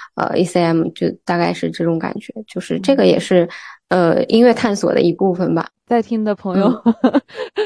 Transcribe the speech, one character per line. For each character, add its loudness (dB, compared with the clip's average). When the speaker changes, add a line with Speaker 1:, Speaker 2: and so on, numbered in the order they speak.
Speaker 1:
呃 -2
，E 2
C 0
M， 2
就 -4
大 -2
概 0
是 -6
这 -4
种 0
感 -6
觉， -18
就 -10
是 -6
这 0
个 0
也 4
是 2
Speaker 2:
嗯。 -8
Speaker 1:
呃， 2
音 2
乐 6
探 -2
索 -2
的 2
一 4
部 0
分 -2
吧。 -2
Speaker 2:
在 0
听 -4
的 -2
朋 -4
友， 2